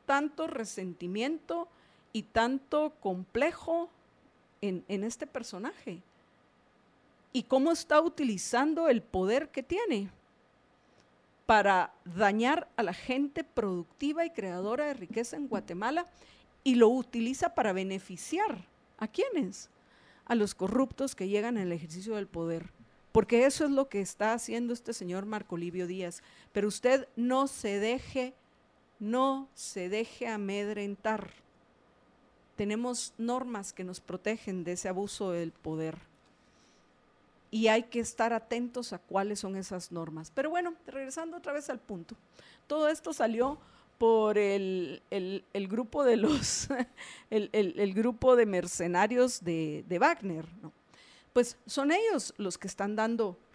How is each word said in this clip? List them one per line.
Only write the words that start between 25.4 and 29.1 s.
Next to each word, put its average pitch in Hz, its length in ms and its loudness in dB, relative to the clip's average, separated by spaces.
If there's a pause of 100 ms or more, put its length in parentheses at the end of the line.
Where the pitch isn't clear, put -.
Livio 175 320 -4
Díaz. 180 340 -8 (300)
Pero 208 160 0
usted 254 480 2
no 254 320 2
se 202 320 -4
deje, 254 540 -2 (640)
no 269 540 0